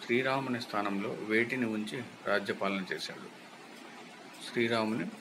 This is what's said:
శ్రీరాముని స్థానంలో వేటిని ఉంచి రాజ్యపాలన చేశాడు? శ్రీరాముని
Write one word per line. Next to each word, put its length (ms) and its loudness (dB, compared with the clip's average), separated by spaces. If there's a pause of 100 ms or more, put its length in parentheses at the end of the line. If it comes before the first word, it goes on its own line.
శ్రీరాముని 580 4
స్థానంలో 480 0
వేటిని 560 2
ఉంచి 360 -2 (240)
రాజ్యపాలన 680 2
చేశాడు? 360 -6 (1200)
శ్రీరాముని 600 2 (140)